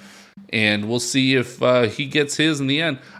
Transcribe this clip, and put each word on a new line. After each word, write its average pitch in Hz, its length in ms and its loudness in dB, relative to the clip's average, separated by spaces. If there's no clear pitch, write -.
And 107 360 0
we'll 120 120 0
see 131 340 0
if, 123 280 -2
uh, 123 200 4
he 120 240 -2
gets 143 300 -2
his 156 240 0
in 139 60 -2
the 139 140 0
end. 156 180 -2